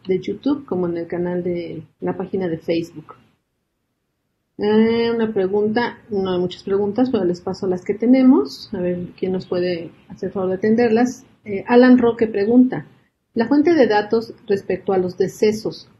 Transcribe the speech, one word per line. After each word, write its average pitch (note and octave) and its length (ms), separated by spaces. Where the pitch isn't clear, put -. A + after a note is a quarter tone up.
de F#3 120
YouTube C4 480
como F3+ 200
en E3+ 100
el E3+ 100
canal F3 340
de E3+ 400
la F3+ 160
página F#3 320
de E3 120
Facebook. E3 560
Eh, A3+ 480
una A3+ 220
pregunta, G#3 680
no F#3+ 240
hay F3+ 60
muchas F3+ 240
preguntas, G#3 460
pero G#3+ 140
les F3 160
paso F#3+ 260
las F3+ 160
que G#3 120
tenemos, C4 800
a F#3 80
ver F3 260
quién F#3 140
nos F#3 140
puede F3+ 460
hacer F#3+ 220
favor F#3 180
de F#3 60
atenderlas. A3+ 720
Eh, G3 200
Alan B3 320
Roque A#3 300
pregunta, A3 580
¿la A#3 140
fuente D4 260
de C4+ 140
datos G#3 460
respecto G3 440
a F#3+ 60
los F3+ 200
decesos G3 720